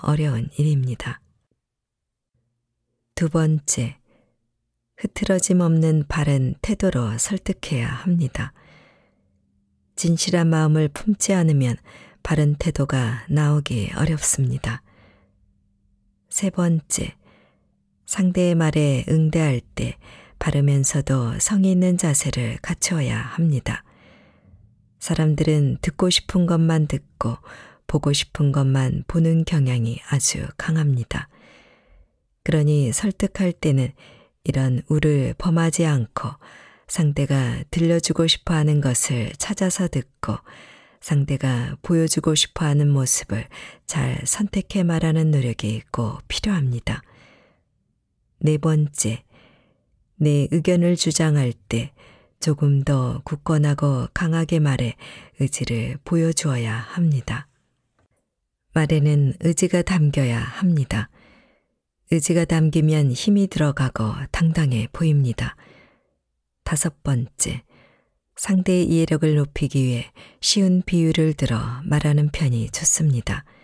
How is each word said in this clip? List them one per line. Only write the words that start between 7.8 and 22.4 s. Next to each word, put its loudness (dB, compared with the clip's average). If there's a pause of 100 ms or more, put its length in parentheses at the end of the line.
합니다. -2 (1400)
진실한 0
마음을 2
품지 -2
않으면 2 (460)
바른 2
태도가 -2
나오기 0
어렵습니다. -2 (1500)
세 -2
번째, -2 (920)
상대의 0
말에 2
응대할 2 (120)
때 -6 (420)
바르면서도 0
성의 2
있는 4
자세를 -2